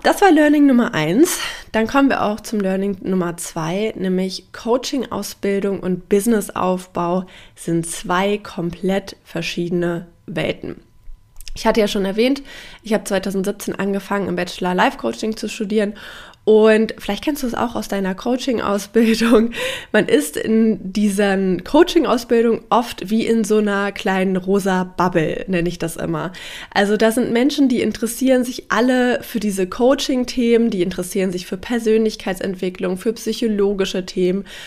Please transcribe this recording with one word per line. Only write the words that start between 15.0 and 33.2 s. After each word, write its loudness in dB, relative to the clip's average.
zu -8
studieren. -2
Und 6
vielleicht -8
kennst -2
du -4
es -4
auch -2
aus -6
deiner -2
Coaching-Ausbildung. 2
Man 4
ist 2
in 0
diesen 2
Coaching-Ausbildungen 2
oft -2
wie 0
in 2
so 2
einer 0
kleinen 0
rosa 0
Bubble, 0
nenne 0
ich -6
das -4
immer. -4
Also 2
da 4
sind 0
Menschen, 2
die 2
interessieren 0
sich -8
alle 2
für -6
diese -2
Coaching-Themen, 2
die 0
interessieren -2
sich -6
für -8
Persönlichkeitsentwicklung, -2
für -2
psychologische -2